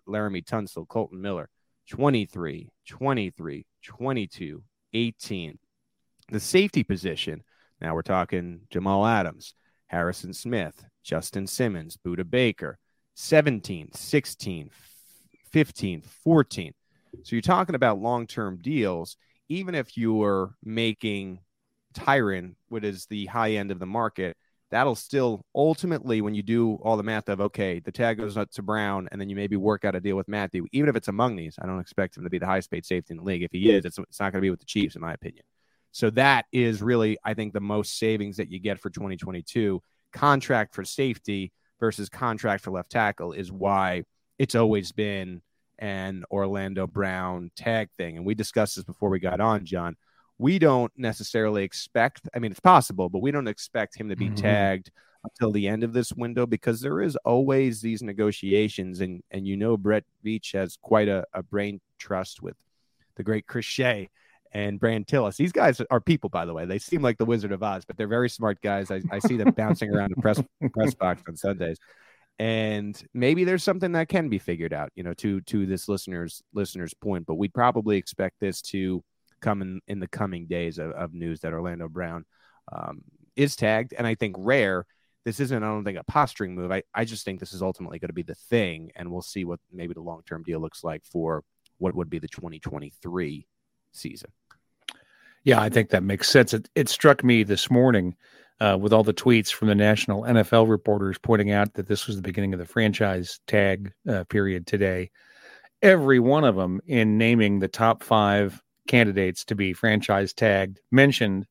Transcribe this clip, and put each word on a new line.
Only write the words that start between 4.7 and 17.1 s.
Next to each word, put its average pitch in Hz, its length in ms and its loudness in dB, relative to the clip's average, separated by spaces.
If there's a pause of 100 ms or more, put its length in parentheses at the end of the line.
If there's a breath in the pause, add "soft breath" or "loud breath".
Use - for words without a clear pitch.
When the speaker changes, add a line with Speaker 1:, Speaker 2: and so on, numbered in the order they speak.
Speaker 1:
eighteen. 110 640 -6 (720)
The 107 80 -4
safety 185 460 2
position, 85 580 -6 (380)
now 80 140 -4
we're 82 80 -4
talking 87 580 -2 (100)
Jamal 98 360 2
Adams, 104 480 -2 (340)
Harrison 87 440 -4
Smith, 101 520 -8 (180)
Justin 98 460 -6
Simmons, 90 580 -4
Budda 87 240 -6
Baker, 117 480 0 (360)
seventeen, 120 800 0
sixteen, - 800 -4 (800)
fifteen, 98 520 0
fourteen. - 720 0 (500)